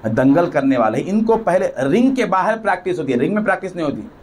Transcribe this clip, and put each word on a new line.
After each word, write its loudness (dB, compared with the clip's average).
दंगल 4
करने 0
वाले 0
हैं, -6
इनको 2
पहले 0
रिंग 2
के 0
बाहर 0
प्रैक्टिस -4
होती -4
है, 0
रिंग 0
में -2
प्रैक्टिस -4
नहीं -4
होती। -8